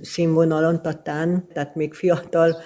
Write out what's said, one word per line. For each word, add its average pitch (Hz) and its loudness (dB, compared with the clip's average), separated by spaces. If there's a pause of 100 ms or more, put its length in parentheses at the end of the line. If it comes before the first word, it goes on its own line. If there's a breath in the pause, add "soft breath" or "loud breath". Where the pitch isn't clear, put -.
színvonalon, 165 2
Tatán, 160 -4
tehát 143 -6
még 151 -4
fiatal 165 2 (100 loud breath)